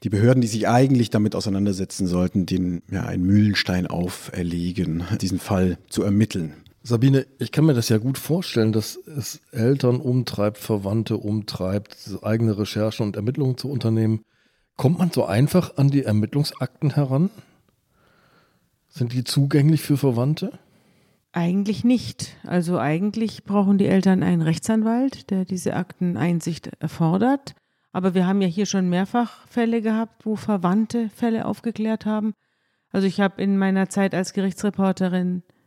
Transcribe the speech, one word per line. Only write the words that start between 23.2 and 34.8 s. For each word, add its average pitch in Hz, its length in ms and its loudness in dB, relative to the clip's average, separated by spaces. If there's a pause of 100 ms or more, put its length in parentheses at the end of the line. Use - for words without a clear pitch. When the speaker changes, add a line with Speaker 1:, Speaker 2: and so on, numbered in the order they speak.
Speaker 3:
brauchen 202 340 4
die 196 100 4
Eltern 190 360 4
einen 175 180 2
Rechtsanwalt, 220 920 0
der 190 120 -2
diese 185 320 -4
Akteneinsicht 175 920 -2 (100)
erfordert. 196 760 0 (360)
Aber 185 220 0
wir 185 120 2
haben 196 160 2
ja 190 60 2
hier 185 180 -2
schon 185 240 0
mehrfach 196 580 -2
Fälle 233 340 0
gehabt, 220 440 -4
wo 214 120 -2
Verwandte 214 720 0
Fälle 226 360 -2
aufgeklärt 220 600 -4
haben. 214 280 -2 (580)
Also 196 160 0
ich 190 120 -2
habe 196 220 0
in 196 160 2
meiner 190 320 2
Zeit 196 260 0
als 180 160 -2
Gerichtsreporterin 185 1120 -2 (240)